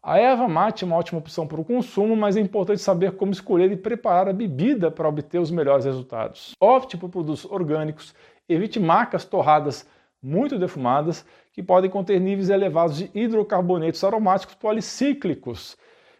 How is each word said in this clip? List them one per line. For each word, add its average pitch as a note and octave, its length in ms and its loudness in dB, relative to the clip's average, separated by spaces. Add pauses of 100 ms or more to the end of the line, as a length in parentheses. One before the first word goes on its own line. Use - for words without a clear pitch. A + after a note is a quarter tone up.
A D#3 160 2
erva B3 300 4
mate F#3+ 360 0
é F3+ 40 -4
uma E3 80 0
ótima E3+ 240 -2
opção D#3 260 -8
para D#3 160 -8
o D#3 40 -6
consumo, A3+ 500 0
mas G#3 200 2
é A3 40 2
importante G#3 420 0
saber F#3 300 2
como G3 200 -4
escolher F#3 400 2
e F#3+ 60 -4
preparar G3 500 0
a F#3+ 60 -2
bebida F#3+ 560 0
para D#3+ 180 -2
obter D3+ 320 -2
os D#3+ 120 -2
melhores C#3 340 2
resultados. B2+ 760 -6
Opte B3 380 4
por F3+ 120 -10
produtos D#3 360 -6
orgânicos, D#3 720 -4 (320)
evite G#3 320 -2
marcas F#3 440 2
torradas D3+ 640 0 (340)
muito A3 360 -2
defumadas, D3+ 680 -2 (300)
que G3 80 -12
podem F#3 280 4
conter F#3+ 300 0
níveis F#3+ 300 0
elevados E3+ 480 2
de F#3+ 160 -8
hidrocarbonetos F#3 920 0
aromáticos G3 520 0
policíclicos, G#3+ 1200 -4 (420)